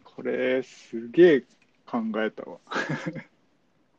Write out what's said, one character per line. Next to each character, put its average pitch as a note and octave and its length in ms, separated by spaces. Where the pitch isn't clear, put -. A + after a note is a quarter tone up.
こ - 180
れ、 B2+ 400
す - 460
げ E3 260
え B2 100
考 - 140
え G#2+ 60
た - 140
わ。 - 160